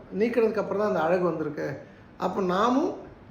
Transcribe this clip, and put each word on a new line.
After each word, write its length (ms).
நீக்கிறதுக்கு 380
அப்புறம் 200
தான் 100
அந்த 120
அழகு 240
வந்திருக்கு. 540
அப்போ 240
நாமும் 520